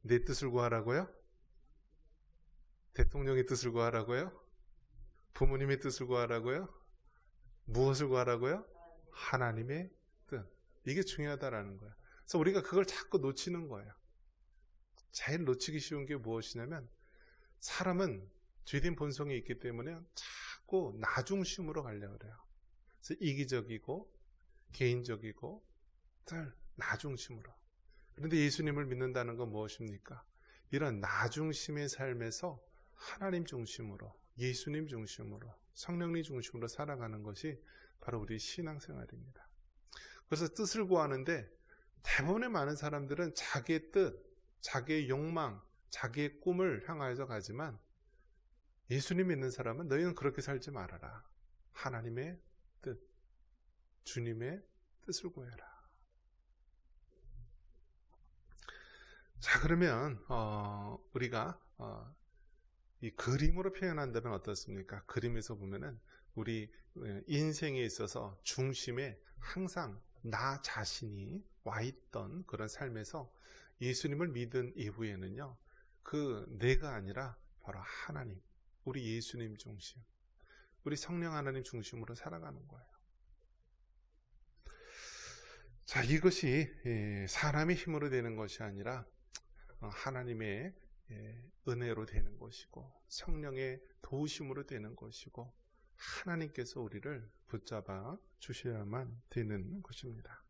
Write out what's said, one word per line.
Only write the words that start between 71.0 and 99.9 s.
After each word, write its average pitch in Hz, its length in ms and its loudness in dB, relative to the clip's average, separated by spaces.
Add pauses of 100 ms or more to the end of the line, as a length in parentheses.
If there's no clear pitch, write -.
와 101 180 -2
있던 127 640 -6
그런 107 220 -6
삶에서 127 640 -6 (460)
예수님을 143 500 2
믿은 123 460 -2
이후에는요, 107 800 -4 (460)
그 139 460 -2
내가 127 460 4
아니라 110 420 -6 (240)
바로 196 200 -8
하나님, 123 600 -8 (420)
우리 117 320 0
예수님 113 400 -4
중심, 107 460 -14 (800)
우리 143 140 0
성령 170 380 -2
하나님 135 280 0
중심으로 117 520 -6
살아가는 - 520 -10
거예요. - 200 -20 (3000)
자, 127 180 0
이것이, 151 640 6 (160)
예, 104 440 0
사람의 151 480 2
힘으로 147 320 0
되는 117 260 2
것이 107 280 -4
아니라, 107 420 -4 (760)
어, 110 80 -8
하나님의, 120 880 -4 (360)
예, 110 320 -12 (240)
은혜로 120 380 -2
되는 104 320 6
것이고 - 540 -14 (160)
성령의 135 760 -2 (200)
도우심으로 139 640 -2
되는 113 300 -8
것이고 113 580 -12 (420)
하나님께서 151 840 -4
우리를 117 480 -6 (180)
붙잡아 107 720 -4 (220)
주셔야만 117 920 -4
되는 110 520 -2
것입니다. - 680 -12